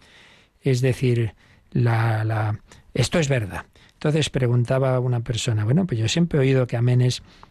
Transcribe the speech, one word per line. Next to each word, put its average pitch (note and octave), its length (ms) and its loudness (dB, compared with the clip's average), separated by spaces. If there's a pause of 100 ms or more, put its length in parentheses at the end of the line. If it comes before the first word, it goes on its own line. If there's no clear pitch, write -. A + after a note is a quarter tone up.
(640)
Es B2+ 180 2
decir, A#2+ 560 0 (340)
la, A2+ 540 0
la, A2 340 -2 (340)
esto E3+ 280 0
es C#3+ 80 -2
verdad. A2+ 380 -4 (260)
Entonces D3+ 380 -2
preguntaba B2+ 680 0
una B2 220 -2
persona, A2+ 440 -2
"Bueno, E3 220 2
pues A2+ 140 -4
yo A2 80 0
siempre E3 320 0
he - 20 2
oído C3 240 2
que B2 100 -4
amén B2 260 2
es B2+ 200 0 (280)